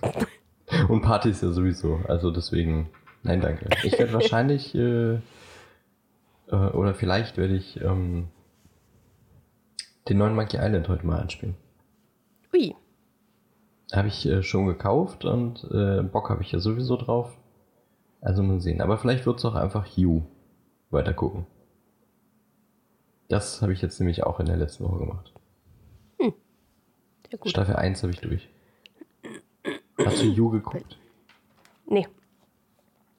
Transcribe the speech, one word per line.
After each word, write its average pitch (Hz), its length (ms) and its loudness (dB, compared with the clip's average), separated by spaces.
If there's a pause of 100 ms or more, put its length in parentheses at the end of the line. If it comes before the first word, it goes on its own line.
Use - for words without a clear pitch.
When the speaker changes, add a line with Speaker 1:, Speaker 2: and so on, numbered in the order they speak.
Speaker 1:
<laughs> - 880 -2
Und 110 120 4
Partys 110 400 4
ja 95 100 2
sowieso, 87 560 0
also 85 220 0
deswegen, 82 600 0 (340)
nein, 90 180 2
danke. 78 260 -2 (160)
Ich - 140 2
werd - 160 2
Speaker 2:
<laughs> - 0 -
Speaker 1:
wahrscheinlich, 127 600 2
äh, 120 400 2
äh, 117 40 -2 (1500)
oder 95 200 2
vielleicht 104 440 0
werde 92 180 2
ich, - 260 -6
ähm, 90 460 0 (1800)
den 101 80 4
neuen 107 180 4
Monkey 110 220 -2
Island 95 320 0
heute 87 160 0
mal 82 160 0
anspielen. 92 340 -8 (960)
Speaker 2:
Ui. 269 220 2 (1160)
Speaker 1:
Hab 101 140 0
ich, - 200 -6
äh, 90 180 2
schon 98 240 0
gekauft 104 580 -2
und, 120 460 -2
äh, 98 320 2
Bock - 260 -4
hab 92 120 -2
ich - 100 -6
ja 90 80 -2
sowieso 120 380 0
drauf. 120 400 -4 (840)
Also 95 220 0
mal 95 180 2
sehen. 82 200 -2
Aber 104 160 2
vielleicht 127 280 0
wird's 120 200 -2
auch 110 100 -2
einfach 98 320 -2
You 82 360 2 (680)
weitergucken. - 540 -2 (1800)
Das - 340 -2
hab 104 80 2
ich 92 120 0
jetzt - 180 -4
nämlich 87 240 2
auch - 180 -2
in 80 60 0
der 85 100 2
letzten 80 280 -4
Woche 90 140 -2
gemacht. 90 320 -8 (880)
Speaker 2:
Hm. 220 140 0 (960)
Sehr - 100 -14
gut. 208 120 -6
Speaker 1:
Staffel 95 240 2
eins 95 280 0
hab 90 60 -2
ich 87 100 -6
durch. - 300 -6 (1500)
Hast 110 180 2
du - 40 4
You 113 240 4
geguckt? - 480 -4 (880)
Speaker 2:
Nee. 202 220 0 (1120)